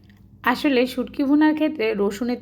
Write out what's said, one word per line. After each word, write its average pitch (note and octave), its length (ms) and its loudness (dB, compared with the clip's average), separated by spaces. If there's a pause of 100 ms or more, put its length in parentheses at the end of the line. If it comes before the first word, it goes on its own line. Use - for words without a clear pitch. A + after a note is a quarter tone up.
(440)
আসলে B3+ 440 2
শুটকি B3+ 360 -6
ভুনার D4+ 300 4
ক্ষেত্রে D4+ 320 -2 (160)
রসুনের A#3 400 -2